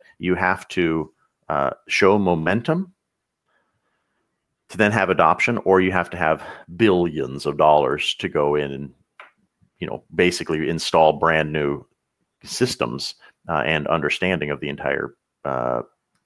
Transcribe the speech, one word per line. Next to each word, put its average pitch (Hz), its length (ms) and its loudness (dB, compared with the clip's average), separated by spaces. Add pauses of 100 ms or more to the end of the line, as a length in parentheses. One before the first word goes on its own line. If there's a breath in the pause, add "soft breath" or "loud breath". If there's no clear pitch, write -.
(200 soft breath)
you 90 160 0
have 92 340 -2
to, 80 440 -2 (340)
uh, 69 240 0 (160)
show 101 300 4
momentum 101 720 0 (1800)
to - 80 -10
then 104 140 4
have 98 180 2
adoption, 87 500 2
or 95 200 4
you 92 140 2
have 87 160 -2
to 87 80 -10
have 80 260 0 (320 loud breath)
billions 82 720 0
of 73 120 -2
dollars 76 580 2
to 98 120 -8
go 73 280 0
in 71 160 -2
and, 69 220 -12 (840)
you 87 80 -8
know, - 160 -10 (120)
basically 82 540 0
install 80 440 4
brand 78 380 0
new 73 340 -2 (580)
systems, - 720 -4 (340 soft breath)
uh, 76 160 -2
and 76 220 0
understanding 76 640 -2
of 71 120 -6
the 76 80 -6
entire, 71 440 -4 (300)
uh, 62 380 -4 (440)